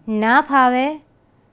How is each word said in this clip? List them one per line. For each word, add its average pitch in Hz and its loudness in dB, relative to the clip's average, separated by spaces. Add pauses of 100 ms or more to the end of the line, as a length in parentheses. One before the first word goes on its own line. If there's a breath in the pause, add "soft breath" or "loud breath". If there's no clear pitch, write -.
ના 226 0
ફાવે 269 0 (560)